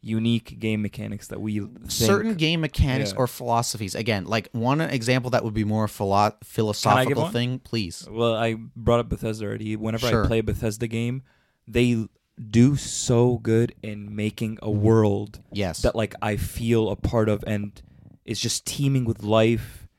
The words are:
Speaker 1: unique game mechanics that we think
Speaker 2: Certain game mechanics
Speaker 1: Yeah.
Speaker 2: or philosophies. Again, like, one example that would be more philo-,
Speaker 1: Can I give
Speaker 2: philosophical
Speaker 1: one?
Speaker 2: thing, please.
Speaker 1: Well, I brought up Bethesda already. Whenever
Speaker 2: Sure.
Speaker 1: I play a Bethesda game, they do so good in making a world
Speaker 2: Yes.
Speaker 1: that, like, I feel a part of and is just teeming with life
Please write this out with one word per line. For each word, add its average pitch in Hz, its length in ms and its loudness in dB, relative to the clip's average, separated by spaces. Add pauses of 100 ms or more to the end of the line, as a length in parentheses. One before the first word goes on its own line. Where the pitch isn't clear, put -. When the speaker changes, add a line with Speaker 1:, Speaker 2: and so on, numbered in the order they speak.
Speaker 1:
unique 113 580 -2
game 110 220 -2
mechanics 104 460 -8
that - 120 -10
we 107 200 -4
think 107 300 -12
Speaker 2:
Certain 208 440 2
game 165 260 0
mechanics 135 520 0
Speaker 1:
Yeah. - 60 -8
Speaker 2:
or 127 80 2
philosophies. 117 680 -2
Again, 104 320 -2
like, 107 260 -2
one 123 280 0
example 123 500 0
that 117 120 0
would 110 120 -4
be 110 100 0
more 107 240 0
philo-, 98 280 0
Speaker 1:
Can 104 120 6
I - 20 2 (100)
give - 80 -20
Speaker 2:
philosophical 113 760 2
Speaker 1:
one? 175 100 -2
Speaker 2:
thing, 123 280 -2
please. 90 500 -6
Speaker 1:
Well, 113 240 0
I 113 200 0
brought 117 460 0
up 117 80 -4
Bethesda 110 380 -6
already. 107 300 -6
Whenever 110 320 -2
Speaker 2:
Sure. 110 160 2
Speaker 1:
I - 20 2
play 113 140 2
a - 40 0
Bethesda 107 420 -4
game, 117 360 -4 (440)
they 120 400 2 (440)
do 123 260 6
so 123 640 0
good 113 440 2
in 104 320 -12
making 107 480 -4
a 107 80 -4
world 104 680 4 (120)
Speaker 2:
Yes. 95 300 -4
Speaker 1:
that, - 140 2
like, 110 240 -2
I 107 160 0
feel 113 540 0
a 101 60 -2
part 110 340 2
of 104 160 0
and 104 340 -6 (460)
is 110 120 -6
just - 280 -4
teeming 139 400 0
with 113 160 -4
life 110 680 2 (100)